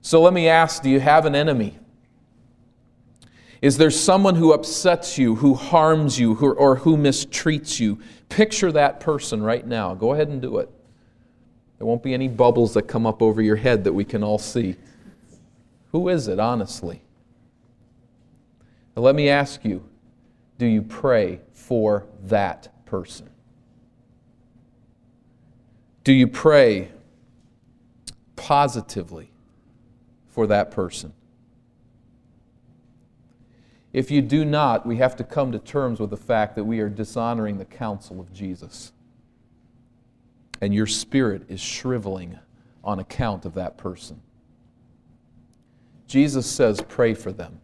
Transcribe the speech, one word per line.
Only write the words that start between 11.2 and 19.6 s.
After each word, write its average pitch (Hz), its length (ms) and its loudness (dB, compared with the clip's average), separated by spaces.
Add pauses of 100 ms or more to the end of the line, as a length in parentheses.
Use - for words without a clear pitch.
There 110 100 -10
won't 120 160 -2
be 135 120 -4
any 131 140 -4
bubbles 120 460 2
that 107 80 2
come 113 240 -4
up 110 160 -2
over 110 200 2
your 107 140 2
head 110 280 0
that 98 80 2
we 98 120 -2
can 104 200 -6
all 107 140 -2
see. 104 380 -6 (1120)
Who 180 180 -2
is 151 200 -2
it, 95 100 -4
honestly? 107 640 -4 (1900)
Now, 117 60 -4
let 135 120 6
me 147 140 2
ask 143 360 0